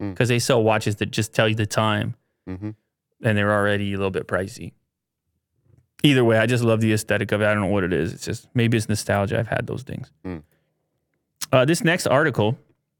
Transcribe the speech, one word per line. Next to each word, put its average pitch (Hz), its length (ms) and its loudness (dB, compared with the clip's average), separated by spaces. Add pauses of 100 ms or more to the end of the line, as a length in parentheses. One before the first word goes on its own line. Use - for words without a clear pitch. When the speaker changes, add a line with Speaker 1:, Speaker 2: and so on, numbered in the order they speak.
Speaker 1:
Mm. 101 140 -8
Speaker 2:
'cause 120 140 0
they 120 100 2
sell 120 240 2
watches 107 320 0
that 101 160 -4
just - 240 -4
tell 113 120 2
you 110 80 0
the 107 120 0
time, 110 480 -2 (340)
Speaker 1:
Mm-hmm. 98 220 -10 (500)
Speaker 2:
and 107 160 0
they're 104 160 2
already 101 400 0
a 98 40 -6
little 95 120 -2
bit 87 180 -6
pricey. 95 440 -6 (1300)
Either 131 220 6
way, 113 160 4
I 110 80 4
just 120 160 2
love 110 180 2
the 110 120 2
aesthetic 104 380 -2
of 104 100 0
it. 107 40 2
I 104 80 2
don't 104 80 0
know 95 80 0
what 101 140 0
it 87 100 -2
is. 78 200 0
It's - 120 -14
just, - 300 -8
maybe 117 220 2
it's 107 120 -4
nostalgia. 104 480 -2
I've 110 120 -2
had - 180 -4
those - 160 -8
things. - 280 -12 (140)
Speaker 1:
Mm. 87 160 -10 (1120)
Speaker 2:
Uh, 127 140 6
this 165 180 0
next 170 240 0
article, 127 500 0 (420)